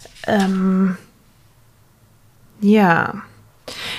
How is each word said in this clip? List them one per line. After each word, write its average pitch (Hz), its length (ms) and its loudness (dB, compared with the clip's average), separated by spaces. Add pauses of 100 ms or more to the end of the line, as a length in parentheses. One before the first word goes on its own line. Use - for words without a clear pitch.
(260)
Ähm, 190 720 0 (1600)
ja. 202 640 2 (760)